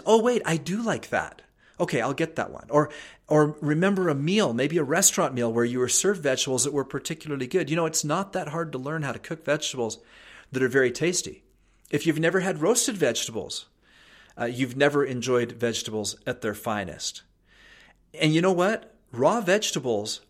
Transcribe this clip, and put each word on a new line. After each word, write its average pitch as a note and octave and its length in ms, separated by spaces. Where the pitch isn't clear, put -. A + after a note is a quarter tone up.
"Oh, A3 160
wait, A#3+ 220
I D#3+ 140
do F3 240
like F#3+ 280
that. F2 340
Okay, D#3 220
I'll C3 120
get D#3+ 220
that - 160
one." - 180
Or, D3 200
or D3+ 340
remember F3 480
a D3 60
meal, D#3+ 380
maybe C#3+ 240
a D#3 60
restaurant D#3+ 500
meal A#2 200
where A#2+ 120
you B2 140
were B2 100
served F#3+ 340
vegetables C3 400
that D3 100
were C3+ 120
particularly C#3 640
good. E3 220
You D#3+ 60
know, E3+ 100
it's D#3+ 180
not F3 300
that E3 160
hard D#3+ 220
to C3+ 60
learn D3 260
how C3+ 80
to A2 80
cook - 260
vegetables C3+ 540
that B2+ 120
are B2+ 40
very B2+ 240
tasty. E3 520
If D3+ 160
you've D3+ 120
never F3 200
had E3+ 220
roasted A3 360
vegetables, A#2 680
uh, A#2 60
you've B2 300
never C#3+ 300
enjoyed B2 460
vegetables A2 760
at B2+ 160
their G#2 140
finest. - 640
And D#3 140
you E3 80
know F#3+ 100
what? F#3+ 440
Raw D#3+ 300
vegetables C3 880